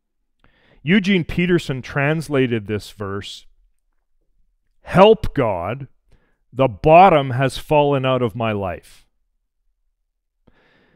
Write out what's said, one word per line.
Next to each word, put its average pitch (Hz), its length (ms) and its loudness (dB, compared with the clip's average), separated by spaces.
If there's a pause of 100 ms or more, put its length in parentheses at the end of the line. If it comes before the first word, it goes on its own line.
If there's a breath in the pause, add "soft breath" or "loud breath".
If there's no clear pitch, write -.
(840)
Eugene 185 400 0
Peterson 170 580 -4
translated 139 840 -4
this 104 240 -8
verse, 98 560 -12 (1300)
"Help, - 520 2
God, 113 540 -6 (680)
the 131 140 0
bottom 156 640 6
has 131 260 -4
fallen 143 480 0
out 131 160 -2
of 120 140 -4
my 113 160 -4
life." 95 560 -10 (1900)